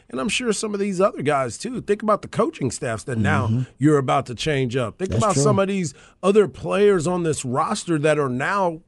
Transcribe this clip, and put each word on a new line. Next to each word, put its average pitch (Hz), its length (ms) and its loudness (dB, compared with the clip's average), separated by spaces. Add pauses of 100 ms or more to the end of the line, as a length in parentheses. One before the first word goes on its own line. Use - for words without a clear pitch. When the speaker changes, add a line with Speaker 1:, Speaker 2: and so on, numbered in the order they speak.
(100)
Speaker 1:
and 247 100 -6
I'm 247 80 -2
sure 233 240 -2
some 214 220 -4
of 196 60 -2
these 196 200 -2
other 226 220 0
guys 135 340 -2
too. 240 240 -8
Think 208 220 -2
about 208 180 0
the - 80 -16
coaching 208 440 -2
staffs 113 320 -6
that 123 120 -6
now 131 300 2
Speaker 2:
Mm-hmm. 117 160 0 (160)
Speaker 1:
you're 147 180 4
about 139 300 0
to 123 80 -10
change 131 420 -2
up. 117 220 -4
Think 190 140 -6
Speaker 2:
That's - 100 0
Speaker 1:
about 208 120 2
Speaker 2:
true. 139 100 2
Speaker 1:
some 165 160 4
of 196 80 2
these 190 260 -2 (300)
other 202 240 6
players 180 580 2
on 180 160 0
this 156 220 -2
roster 160 560 -2
that 151 180 4
are 143 100 2
now 165 600 -2